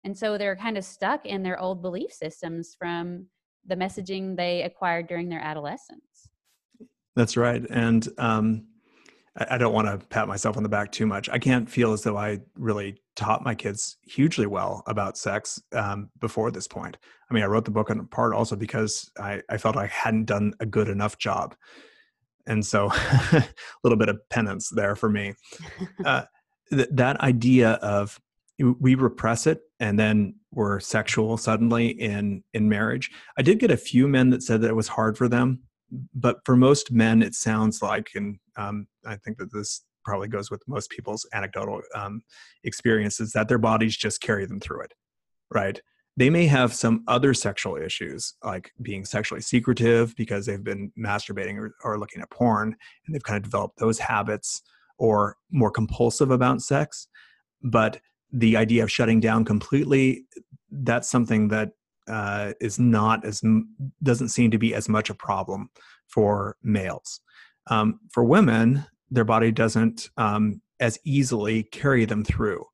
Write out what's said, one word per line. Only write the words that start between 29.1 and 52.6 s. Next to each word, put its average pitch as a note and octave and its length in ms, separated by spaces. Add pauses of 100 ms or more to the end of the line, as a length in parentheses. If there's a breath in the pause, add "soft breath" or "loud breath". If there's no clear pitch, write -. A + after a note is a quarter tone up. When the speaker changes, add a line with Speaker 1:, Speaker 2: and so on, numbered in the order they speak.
Speaker 2:
it D#3+ 160 (180)
and G#2 180
then G#2+ 360 (180)
we're G2+ 280
sexual A2 560
suddenly A#2 520
in, G#2 540 (100)
in G#2+ 160
marriage. A2 420 (280 loud breath)
I C#3+ 40
did F#3+ 160
get A#3 120
a B2 60
few B2+ 320
men B2+ 220
that B2 120
said A2+ 180
that A2+ 100
it A2+ 60
was A2 120
hard A2 280
for B2 120
them, B2 340 (520)
but A#2+ 300
for B2+ 120
most C3+ 340
men, A2+ 320
it G2 120
sounds A2 480
like, G#2+ 320
and, G2+ 240 (180)
um, G#2 300 (200)
I A2 100
think G#2+ 220
that F#2+ 140
this G#2 320 (200)
probably G2+ 240
goes G2+ 220
with G#2 160
most C#3 240
people's - 420
anecdotal, G2+ 500 (120)
um, G#2 280 (420 soft breath)
experiences, A2 680
that G#2+ 160
their B2 100
bodies A2 380
just - 240
carry G2+ 260
them G2 140
through - 220
it, - 120 (580)
right? G2+ 280 (360)
They C3 140
may E3+ 160
have B2+ 280
some A2+ 320
other B2+ 260
sexual G2 440
issues, D#2+ 680
like F#2 300 (100)
being G2 220
sexually - 360
secretive A#2 760
because G#2 300
they've G2+ 180
been G2+ 340
masturbating G2+ 600
or, G#2+ 160 (100)
or G#2+ 140
looking G2+ 220
at - 100
porn, G#3+ 440 (320 loud breath)